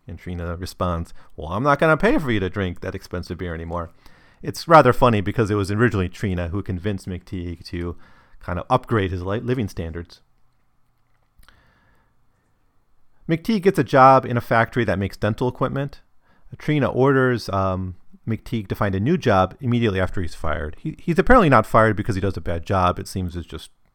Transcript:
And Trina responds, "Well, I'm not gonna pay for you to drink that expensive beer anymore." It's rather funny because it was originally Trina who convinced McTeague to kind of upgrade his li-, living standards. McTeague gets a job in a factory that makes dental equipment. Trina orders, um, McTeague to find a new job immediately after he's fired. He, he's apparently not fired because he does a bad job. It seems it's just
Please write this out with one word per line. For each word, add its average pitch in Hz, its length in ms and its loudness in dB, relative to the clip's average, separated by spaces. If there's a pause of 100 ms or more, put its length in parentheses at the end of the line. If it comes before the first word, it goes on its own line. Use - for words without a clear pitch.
And 90 140 -14
Trina 87 380 -8
responds, 87 560 -6 (240)
"Well, 78 100 -10
I'm 98 160 -4
not 143 160 2
gonna 160 160 4
pay 220 220 2
for 151 120 -2
you 104 120 0
to 92 80 0
drink 90 320 -4
that 92 120 -6
expensive 90 440 -8
beer 87 180 -8
anymore." 82 340 -8 (540)
It's - 240 -8
rather 151 240 8
funny 113 300 2
because 104 280 -2
it 104 60 0
was 101 160 -2
originally 104 380 0
Trina 87 400 -4
who 98 120 -6
convinced 95 460 -8
McTeague 87 600 -10
to 87 280 -8 (460)
kind 87 180 -8
of - 100 -8
upgrade 110 420 0
his 90 100 -6
li-, 98 180 -4
living 120 300 -4
standards. 85 520 -12 (3000)
McTeague 180 340 0
gets 185 160 2
a 135 60 2
job 131 420 6
in 120 120 -2
a 117 40 0
factory 117 440 0
that 92 120 0
makes 98 200 -4
dental 110 300 -2
equipment. 135 540 -6 (560)
Trina 147 300 0
orders, 127 640 2
um, 95 460 -2 (320)
McTeague 110 420 -6
to - 60 -4
find 101 200 0
a 95 40 0
new 147 180 2
job 95 440 2
immediately 117 380 0
after 92 200 -2
he's 82 140 -4
fired. 76 460 -4
He, - 180 -8
he's 165 220 -2
apparently 202 300 6
not 113 180 6
fired 110 280 4
because 101 200 -4
he 95 60 -4
does 95 160 -4
a 87 40 -8
bad 85 240 -6
job. 90 320 2
It 95 100 -10
seems 90 280 -6
it's 85 100 -8
just - 240 -16 (260)